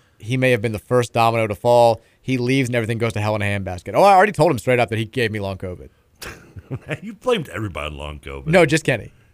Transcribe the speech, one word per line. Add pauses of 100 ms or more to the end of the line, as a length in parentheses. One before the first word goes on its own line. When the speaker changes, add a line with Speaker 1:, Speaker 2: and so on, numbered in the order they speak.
(200)
Speaker 1:
he
may
have
been
the
first
domino
to
fall. (180)
He
leaves
and
everything
goes
to
hell
in
a
handbasket."
Oh,
I
already
told
him
straight
up
that
he
gave
me
long
covid. (320)
Speaker 2:
<laughs>
You
blamed
everybody
on
long
covid.
Speaker 1:
No,
just
Kenny. (200)